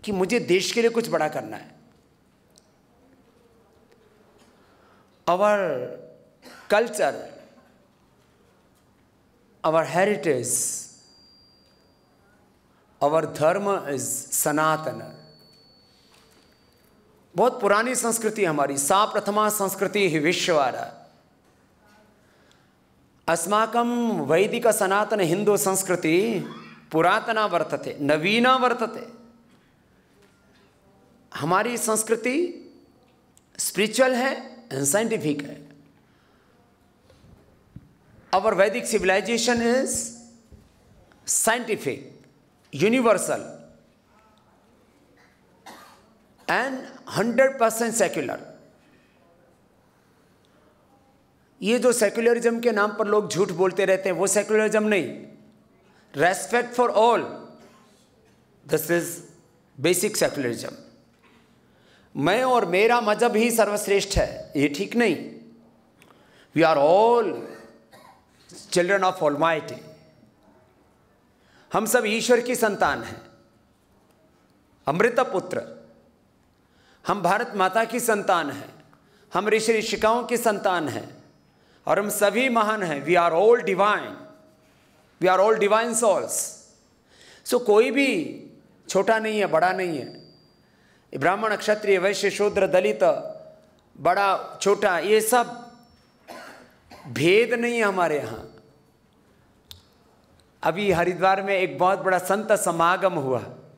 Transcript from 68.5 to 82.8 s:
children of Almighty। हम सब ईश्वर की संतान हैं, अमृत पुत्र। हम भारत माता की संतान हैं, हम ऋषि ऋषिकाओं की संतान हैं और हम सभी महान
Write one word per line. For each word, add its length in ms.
children 340
of 180
Almighty। 560
हम 140
सब 200
ईश्वर 340
की 160
संतान 460
हैं, 180
अमृत 340
पुत्र। 300
हम 160
भारत 340
माता 280
की 160
संतान 500
हैं, 220
हम 140
ऋषि 300
ऋषिकाओं 460
की 120
संतान 520
हैं 280
और 120
हम 100
सभी 400
महान 340